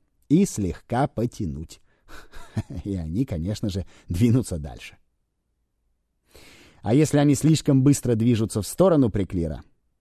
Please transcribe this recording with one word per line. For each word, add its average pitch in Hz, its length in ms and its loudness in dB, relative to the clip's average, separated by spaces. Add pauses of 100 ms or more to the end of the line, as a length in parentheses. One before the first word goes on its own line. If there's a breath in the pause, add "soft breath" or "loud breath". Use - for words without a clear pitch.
(280)
и 175 160 4
слегка 117 600 -4
потянуть. 82 760 -8 (540 loud breath)
<laughs> - 500 -10
И 98 120 -6
они, 87 280 -4
конечно 98 460 -6
же, 92 160 -6 (220 soft breath)
двинутся 107 500 0
дальше. - 380 -14 (1900 soft breath)
А 151 120 0
если 147 240 4
они 143 180 4
слишком 147 480 2
быстро 131 320 2
движутся 113 440 0
в 98 60 -6
сторону 160 420 4
преклира, 87 540 -4 (380)